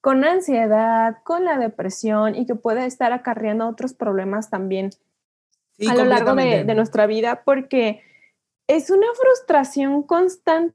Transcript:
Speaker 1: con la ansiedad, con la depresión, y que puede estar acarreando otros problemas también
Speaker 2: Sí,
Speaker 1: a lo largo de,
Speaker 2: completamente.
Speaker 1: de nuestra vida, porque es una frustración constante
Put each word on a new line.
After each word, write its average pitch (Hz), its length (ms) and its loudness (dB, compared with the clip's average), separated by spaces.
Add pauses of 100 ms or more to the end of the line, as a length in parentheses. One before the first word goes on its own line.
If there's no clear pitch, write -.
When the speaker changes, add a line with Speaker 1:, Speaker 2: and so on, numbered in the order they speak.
Speaker 1:
con 269 200 2
la 311 120 2
ansiedad, 226 920 0
con 349 200 -2
la 320 140 0
depresión, 214 760 -2
y 240 100 -4
que 240 80 -4
puede 233 320 -4
estar 254 260 -2
acarreando 226 560 -4
otros 247 260 -8
problemas 202 560 -4
también 190 400 -4 (880)
Speaker 2:
Sí, 214 100 -2
Speaker 1:
a 233 60 2
lo 247 100 4
largo 240 300 2
de, - 80 2
Speaker 2:
completamente. 165 220 2
Speaker 1:
de 220 100 0
nuestra 214 320 0
vida, 226 380 -2
porque 262 560 0 (680)
es 311 220 0
una 392 160 4 (140)
frustración 285 840 2
constante 339 720 0